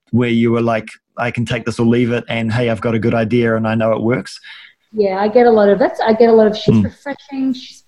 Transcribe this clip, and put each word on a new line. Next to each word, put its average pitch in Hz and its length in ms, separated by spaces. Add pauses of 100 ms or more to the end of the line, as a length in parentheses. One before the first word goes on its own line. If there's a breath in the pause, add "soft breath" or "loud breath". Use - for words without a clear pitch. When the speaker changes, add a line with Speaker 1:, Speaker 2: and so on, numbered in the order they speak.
(120)
Speaker 1:
where 120 180
you 117 220
were 117 100
like, 113 280 (280)
"I 120 140
can 120 140
take 117 200
this 117 140
or 117 80
leave 117 240
it," 120 180
and, 113 220
"Hey, 120 180
I've 110 120
got 117 120
a 113 60
good 113 160
idea 113 400
and 110 120
I 110 60
know 110 200
it 107 100
works"? 113 360 (520 loud breath)
Speaker 2:
Yeah, 196 280
I 208 80
get 240 180
a 233 60
lot 208 180
of, 196 80
that's, 262 220
I 226 140
get 233 160
a 226 40
lot 220 140
of, 208 100
"She's - 180
Speaker 1:
Mm. 107 80
Speaker 2:
refreshing, 269 720
she's - 340